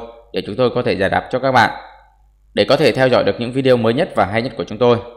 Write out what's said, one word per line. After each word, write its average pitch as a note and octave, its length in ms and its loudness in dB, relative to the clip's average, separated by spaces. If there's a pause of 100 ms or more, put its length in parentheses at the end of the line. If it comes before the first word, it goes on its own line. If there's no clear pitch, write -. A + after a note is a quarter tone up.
(340)
để - 120 -4
chúng G2+ 100 -10
tôi A#2+ 200 0
có B2 80 -2
thể A2 140 0
giải F#2+ 120 0
đáp F#2 220 -2
cho B2+ 80 -2
các C3 120 -2
bạn. A#2 200 4 (840)
Để G2+ 160 2
có C#3 80 4
thể C#3+ 140 2
theo C3 160 2
dõi A#2+ 160 2
được G2+ 160 0
những A#2 120 -6
video C3 260 2
mới A2+ 160 2
nhất E3+ 220 -2
và G#2 100 2
hay G#2+ 160 -2
nhất B2+ 160 -6
của F#2 60 -6
chúng G#2+ 140 -10
tôi, A#2+ 220 4 (180)